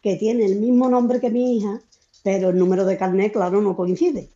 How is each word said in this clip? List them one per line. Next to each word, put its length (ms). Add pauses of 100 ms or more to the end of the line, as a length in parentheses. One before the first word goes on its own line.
que 160
tiene 280
el 140
mismo 300
nombre 300
que 100
mi 280
hija, 220 (440)
pero 260
el 80
número 280
de 120
carnet, 360
claro, 280
no 140
coincide. 600